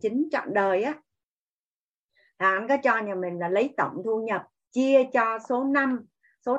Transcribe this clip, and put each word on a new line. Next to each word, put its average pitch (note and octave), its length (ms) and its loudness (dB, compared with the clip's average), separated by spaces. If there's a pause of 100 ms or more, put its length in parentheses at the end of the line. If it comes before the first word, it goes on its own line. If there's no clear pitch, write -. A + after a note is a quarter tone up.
chính B3+ 300 -2
trọn A#3+ 220 -4
đời G3 300 2
á, D4 100 -2 (1400)
à, F#3+ 140 2
anh G3+ 160 -2
có C#4 160 2
cho A#3 140 2
nhà G#3 180 -4
mình F3 240 -6
là F3 100 -4
lấy A3 280 0
tổng - 280 -4
thu A3 180 -2
nhập G#3 240 -4 (240)
chia C4 320 4 (100)
cho A3+ 260 0 (100)
số B3+ 140 0
năm, C4+ 420 0 (400)
số B3 140 0